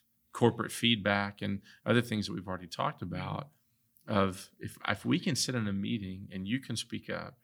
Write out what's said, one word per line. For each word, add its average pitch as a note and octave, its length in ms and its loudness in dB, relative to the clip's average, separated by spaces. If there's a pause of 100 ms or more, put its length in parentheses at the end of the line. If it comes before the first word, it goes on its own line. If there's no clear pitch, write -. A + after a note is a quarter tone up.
(320)
corporate - 400 4
feedback G2+ 720 2
and G2+ 180 -2 (240)
other A#2 160 6
things G#2+ 280 0
that G#2 40 -6
we've G2 160 -6
already F#2 180 -6
talked - 360 -4
about F#2 480 -6 (580)
of G2 500 2
if, - 200 -10 (100)
if G2+ 160 0
we B2+ 140 4
can C#3+ 180 0
sit - 180 0
in A2 140 0
a G2+ 40 0
meeting G2 600 -4
and F#2+ 160 -6
you C3 120 0
can A#2+ 160 -6
speak - 340 -8
up F2 340 -6